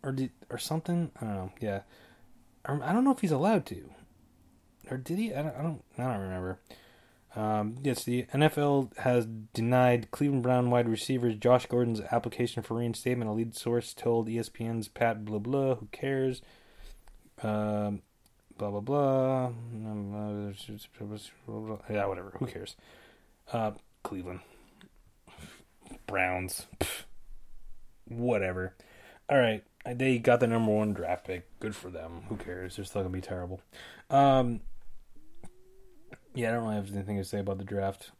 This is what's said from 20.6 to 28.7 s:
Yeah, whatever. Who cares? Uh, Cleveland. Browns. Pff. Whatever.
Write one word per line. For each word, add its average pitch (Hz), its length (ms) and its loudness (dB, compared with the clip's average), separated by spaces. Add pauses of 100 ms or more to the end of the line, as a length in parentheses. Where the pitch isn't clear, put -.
Yeah, 104 180 0
whatever. 95 320 -6
Who 131 80 -2
cares? - 280 -12 (800)
Uh, 110 180 0 (300)
Cleveland. 90 380 -8 (1700)
Browns. 92 580 -2 (140)
Pff. - 240 -4 (1000)
Whatever. 98 680 -2 (560)